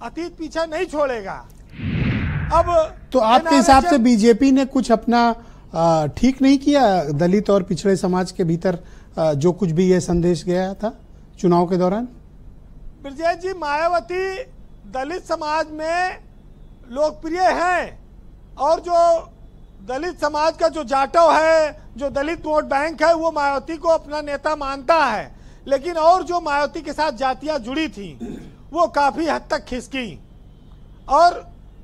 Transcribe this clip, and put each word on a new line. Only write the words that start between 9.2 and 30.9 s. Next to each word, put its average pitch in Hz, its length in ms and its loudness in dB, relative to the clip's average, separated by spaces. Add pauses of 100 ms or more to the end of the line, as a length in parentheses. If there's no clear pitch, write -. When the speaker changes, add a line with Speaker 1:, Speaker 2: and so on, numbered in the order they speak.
Speaker 2:
जो 151 200 2
कुछ 180 180 -2
भी 175 160 2
ये 185 140 4
संदेश 170 440 0
गया 185 300 -2
था 220 240 -8 (400)
चुनाव 175 280 2
के 185 100 0
दौरान? 190 320 -2 (960)
Speaker 1:
ब्रजेश 320 340 -4
जी, 370 220 -8
मायावती 349 840 -4 (420)
दलित 269 400 -8
समाज 311 440 -4
में 330 480 -4 (720)
लोकप्रिय 302 500 -4
हैं 330 580 0 (600)
और 311 220 0
जो 339 460 2 (600)
दलित 285 340 -8
समाज 302 360 0
का 330 120 2
जो 311 160 -6
जाटव 269 480 4
है, 311 500 2 (140)
जो 269 140 -6
दलित 294 360 -4
वोट 302 180 0
बैंक 285 380 -2
है, 339 120 4
वो 330 180 -2
मायावती 285 440 -4
को 330 120 -4
अपना 311 320 -2
नेता 294 360 -4
मानता 277 400 -2
है। 220 400 -2 (320)
लेकिन 277 280 -2
और 339 260 4
जो 349 180 -4
मायावती 294 400 -4
के 294 120 -10
साथ 302 200 -2
जातियां 269 460 -4
जुड़ी 269 300 -6
थीं, 190 480 -14 (360)
वो 330 140 2
काफी 285 400 0
हद 277 240 -2
तक 311 140 -4
खिसकी। 240 600 -10 (840)